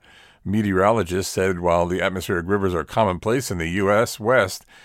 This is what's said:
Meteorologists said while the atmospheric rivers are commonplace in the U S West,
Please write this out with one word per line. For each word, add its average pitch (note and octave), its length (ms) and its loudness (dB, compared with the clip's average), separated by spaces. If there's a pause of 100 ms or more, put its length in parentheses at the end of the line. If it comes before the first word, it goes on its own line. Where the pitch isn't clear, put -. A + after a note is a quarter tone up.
(440)
Meteorologists G2 880 2
said F#2+ 260 0
while F2 280 2
the F2 140 -2
atmospheric F2+ 460 -2
rivers G2 300 0
are D#2 80 -2
commonplace A2 640 -2
in F#2+ 80 -6
the E2 120 -4
U G2 200 0
S A2 300 0
West, A2 440 0 (200)